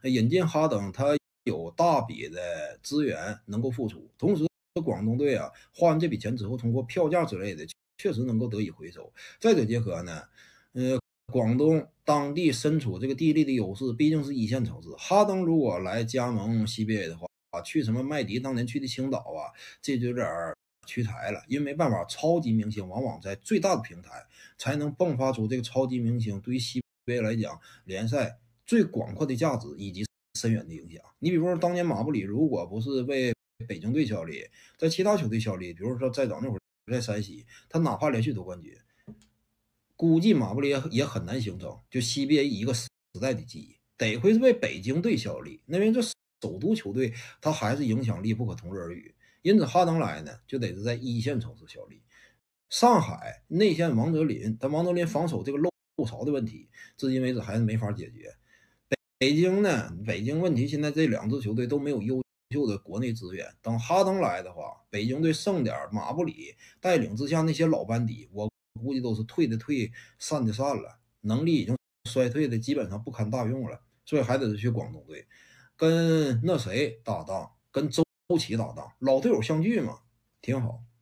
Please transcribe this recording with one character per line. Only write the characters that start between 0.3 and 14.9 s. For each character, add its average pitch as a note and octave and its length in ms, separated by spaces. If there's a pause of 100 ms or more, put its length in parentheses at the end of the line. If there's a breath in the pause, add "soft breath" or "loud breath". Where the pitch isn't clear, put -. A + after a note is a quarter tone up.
哈 D#3 220
登， G2+ 240
他 C#3+ 260 (280)
有 E2 260
大 E3 300
笔 C#2+ 280
的 F2 540
资 D3 200
源 G2 420
能 G#2 140
够 B2+ 120
付 A#2 160
出， - 280
同 F3+ 220
时 D3+ 80 (400)
广 G2+ 180
东 A2+ 140
队 C#3 180
啊， D2 140 (240 loud breath)
花 F3 160
完 D#3 100
这 E3 80
笔 A#2+ 120
钱 B2 180
之 G#2 100
后， B2 80
通 A#2 160
过 B2+ 120
票 D#3 260
价 E3 160
之 F#2+ 140
类 F#2+ 160
的， D2+ 100 (320)
确 F#3+ 160
实 A#2 100
能 A#2 140
够 A#2+ 100
得 G#2+ 140
以 F#2 80
回 D#2 220
收。 - 200 (280 loud breath)
再 A3 160
者 B2+ 100
结 A#2 140
合 F2 240
呢， E2 200 (500 soft breath)
呃， B2+ 260 (320)
广 A#2 240
东 D#3 320 (160)
当 C#3+ 300
地 D#3+ 180
身 D#3 280
处 G#2 180
这 A#2+ 100
个 C3+ 60
地 D3+ 180
利 D3+ 140
的 C3+ 60
优 G2 240
势， B2 180
毕 D3+ 160
竟 D#3 140
是 C#3+ 100
一 A2+ 140
线 A#2+ 180
城 - 160
市。 - 160